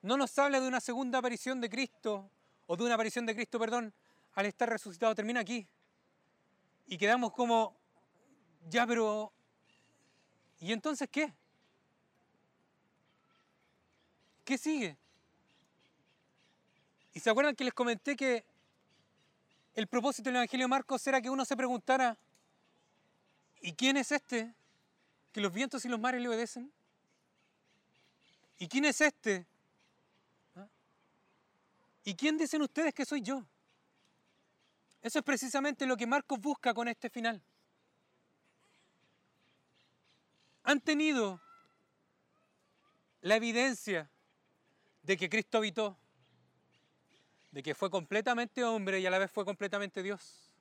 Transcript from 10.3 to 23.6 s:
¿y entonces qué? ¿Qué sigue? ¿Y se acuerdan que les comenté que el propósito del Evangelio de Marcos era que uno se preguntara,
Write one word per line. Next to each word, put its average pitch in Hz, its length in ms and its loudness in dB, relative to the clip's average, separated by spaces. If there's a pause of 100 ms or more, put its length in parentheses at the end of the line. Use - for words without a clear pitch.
¿y 170 120 -4
entonces 262 400 -4
qué? 294 180 0 (3250)
¿Qué 262 100 2
sigue? 247 400 -2 (2250)
¿Y 160 80 -12
se - 80 2
acuerdan 269 260 6
que 269 100 -4
les 247 100 -2
comenté 240 420 0
que 247 300 0 (1300)
el 220 140 -2
propósito 247 420 -2
del 247 60 0
Evangelio 254 280 0
de 254 60 0
Marcos 262 360 0
era 262 140 2
que 226 80 -6
uno 269 160 -2
se 269 100 -2
preguntara, 254 640 0 (1400)